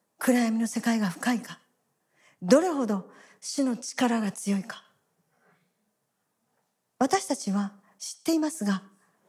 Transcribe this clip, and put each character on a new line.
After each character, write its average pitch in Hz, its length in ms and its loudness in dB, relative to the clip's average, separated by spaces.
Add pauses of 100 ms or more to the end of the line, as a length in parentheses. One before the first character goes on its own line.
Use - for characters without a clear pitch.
(180)
暗 247 220 4
闇 226 180 2
の 226 100 0
世 226 140 -4
界 233 180 2
が 208 100 0
深 247 240 -2
い 220 80 -2
か、 - 180 -16 (840)
ど 214 200 6
れ 370 100 2
ほ 269 160 0
ど 196 240 -4 (300)
主 - 220 -4
の 254 120 0
力 233 460 -2
が 196 100 0
強 202 260 -2
い 185 60 -4
か、 - 200 -16 (2250)
私 320 280 2
た 269 80 -2
ち - 160 -4
は 196 220 -2 (260)
知 - 200 -12
っ - 40 -20
て 330 100 2
い 330 60 4
ま 302 120 0
す - 120 -8
が、 196 200 0 (460)